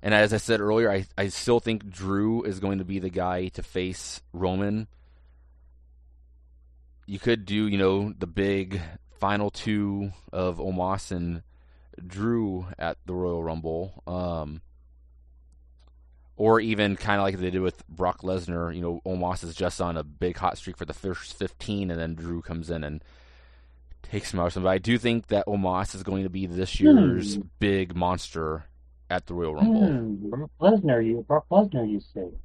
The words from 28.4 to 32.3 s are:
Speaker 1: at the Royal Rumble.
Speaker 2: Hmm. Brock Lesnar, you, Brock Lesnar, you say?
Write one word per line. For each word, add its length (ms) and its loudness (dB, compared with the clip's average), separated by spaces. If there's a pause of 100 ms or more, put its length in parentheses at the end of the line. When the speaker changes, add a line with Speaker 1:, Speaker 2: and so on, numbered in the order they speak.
Speaker 1:
at 180 -2
the 80 -8
Royal 200 -2
Rumble. 320 6
Speaker 2:
Hmm. 420 -2
Brock 220 -6 (100)
Lesnar, 460 6
you, 220 0
Brock 240 2
Lesnar, 360 4
you 120 -2
say? 260 -10 (180)